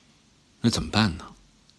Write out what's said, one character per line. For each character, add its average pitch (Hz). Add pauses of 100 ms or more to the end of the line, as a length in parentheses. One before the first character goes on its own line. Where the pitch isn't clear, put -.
(600)
那 120
怎 113
么 -
办 104
呢？ - (440)